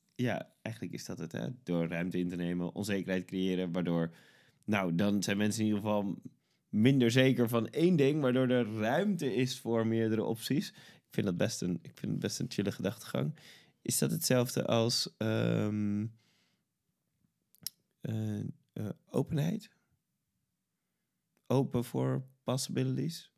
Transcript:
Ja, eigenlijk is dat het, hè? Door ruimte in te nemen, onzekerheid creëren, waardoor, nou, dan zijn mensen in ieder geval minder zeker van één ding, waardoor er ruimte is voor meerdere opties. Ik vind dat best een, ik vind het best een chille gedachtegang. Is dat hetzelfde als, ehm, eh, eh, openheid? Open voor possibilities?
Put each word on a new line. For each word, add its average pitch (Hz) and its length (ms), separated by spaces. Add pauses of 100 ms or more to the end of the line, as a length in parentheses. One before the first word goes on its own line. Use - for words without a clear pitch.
(160)
Ja, 120 340 (120)
eigenlijk 110 340
is - 100
dat 92 120
het, 82 140
hè? - 160 (160)
Door 85 240
ruimte 87 320
in 90 100
te 90 60
nemen, 87 400
onzekerheid 95 500
creëren, 92 460
waardoor, 85 440 (500)
nou, 95 300
dan 101 280
zijn 101 140
mensen 104 240
in 107 60
ieder 104 140
geval 104 400 (480)
minder 120 420
zeker 123 380
van 117 200
één 175 260
ding, 147 260
waardoor 127 280
er 123 240
ruimte 143 600
is 127 240
voor 113 280
meerdere 113 360
opties. 127 460
Ik - 420
vind - 140
dat 90 120
best - 240
een, 87 200
ik - 160
vind - 140
het 95 100
best - 180
een - 120
chille 101 200
gedachtegang. - 600 (480)
Is - 160
dat - 140
hetzelfde 127 540
als, 117 520
ehm, 107 880 (2000)
eh, 110 380 (340)
eh, 107 160 (200)
openheid? 160 600 (1800)
Open 127 360
voor 131 400 (200)
possibilities? 131 960